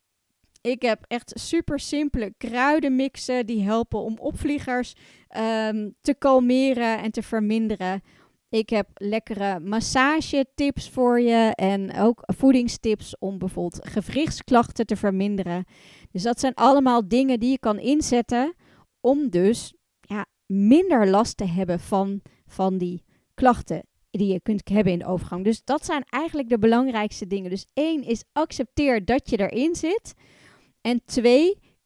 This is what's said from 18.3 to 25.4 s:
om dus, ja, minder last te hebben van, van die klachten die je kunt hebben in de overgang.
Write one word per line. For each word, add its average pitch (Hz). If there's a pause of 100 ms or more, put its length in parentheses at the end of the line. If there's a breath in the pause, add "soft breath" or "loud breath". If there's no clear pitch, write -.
om 277
dus, 185 (260)
ja, 202 (200)
minder 226
last 202
te 202
hebben 175
van, 196 (240 soft breath)
van 190
die 175 (300)
klachten 247 (260)
die 202
je 185
kunt 214
hebben 196
in 170
de -
overgang. 180